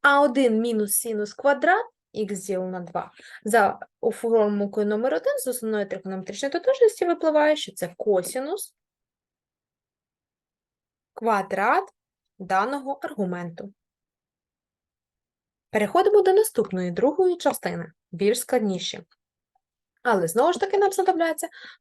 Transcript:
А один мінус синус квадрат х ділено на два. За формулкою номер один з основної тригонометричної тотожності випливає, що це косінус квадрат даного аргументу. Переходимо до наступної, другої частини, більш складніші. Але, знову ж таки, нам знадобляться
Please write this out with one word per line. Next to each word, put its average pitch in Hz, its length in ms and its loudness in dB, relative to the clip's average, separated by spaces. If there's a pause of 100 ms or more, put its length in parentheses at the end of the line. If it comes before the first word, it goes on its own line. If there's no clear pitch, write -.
А 285 200 6
один 247 400 4
мінус 220 320 -2
синус 208 400 -4
квадрат 302 520 2 (280)
х 202 320 -6
ділено 185 260 -4
на 185 80 -8
два. 175 320 -8 (320)
За 214 360 2 (320)
формулкою 208 760 0
номер 220 260 0
один 554 240 -2
з - 100 -6
основної 220 380 -4
тригонометричної 190 640 -8
тотожності 440 540 2
випливає, 302 500 2
що 302 180 -10
це 170 240 -8
косінус 254 800 -2 (2500)
квадрат 220 800 0 (460)
даного 254 640 -2
аргументу. 180 720 -8 (2000)
Переходимо 381 520 2
до 381 120 4
наступної, 202 580 0
другої 302 460 0
частини, 175 540 -4 (200)
більш 202 280 0
складніші. 208 640 -2 (1000)
Але, 196 240 2
знову 254 260 2
ж - 60 -4
таки, 392 180 0
нам 392 140 4
знадобляться 339 560 0 (340)